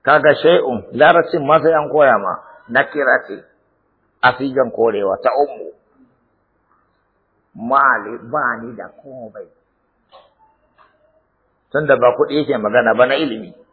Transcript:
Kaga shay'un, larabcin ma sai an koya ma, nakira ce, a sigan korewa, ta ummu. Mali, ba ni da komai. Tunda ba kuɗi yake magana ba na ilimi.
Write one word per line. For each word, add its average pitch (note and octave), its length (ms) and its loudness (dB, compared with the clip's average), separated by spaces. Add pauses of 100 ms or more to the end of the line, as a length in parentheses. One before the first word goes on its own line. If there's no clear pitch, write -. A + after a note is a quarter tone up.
Kaga D3 340 4
shay'un, C3 600 0
larabcin D#3+ 480 2
ma D#3 160 4
sai D#3+ 160 2
an D3+ 160 -4
koya C3+ 240 4
ma, G2 160 -4 (400)
nakira C3 560 0
ce, G2+ 160 -14 (800)
a B2+ 160 2
sigan C3 340 -2
korewa, G2+ 480 0
ta B2+ 160 0
ummu. C3+ 320 -4 (1900)
Mali, A#2 600 0 (140)
ba B2+ 320 -4
ni A#2+ 140 -14
da F#2 120 -16
komai. A2 600 -20 (2250)
Tunda C#3+ 260 0
ba B2 200 2
kuɗi C#3+ 200 -2
yake C#3+ 200 -2
magana A2+ 380 0
ba B2 120 4
na C3+ 100 0
ilimi. A2+ 360 -6 (200)